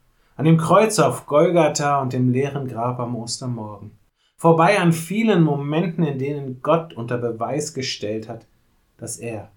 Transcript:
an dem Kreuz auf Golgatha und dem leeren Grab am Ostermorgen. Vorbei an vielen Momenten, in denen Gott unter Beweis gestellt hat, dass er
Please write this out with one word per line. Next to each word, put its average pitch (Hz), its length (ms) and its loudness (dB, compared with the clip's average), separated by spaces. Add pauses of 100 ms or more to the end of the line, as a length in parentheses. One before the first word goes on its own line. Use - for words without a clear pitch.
(360)
an 123 80 -2
dem 160 120 8
Kreuz 190 440 4
auf - 260 0
Golgatha 147 760 2
und 127 120 -4
dem 127 180 2
leeren 131 380 -2
Grab 123 320 -4
am 120 160 -6
Ostermorgen. 110 720 -10 (460)
Vorbei 165 420 4
an 175 140 4
vielen 202 500 2
Momenten, 156 600 0
in 135 160 -4
denen 139 420 -8
Gott 160 320 0
unter 120 240 -6
Beweis 120 560 -6
gestellt 110 540 -8
hat, - 180 -14 (520)
dass - 180 -12
er 113 400 -12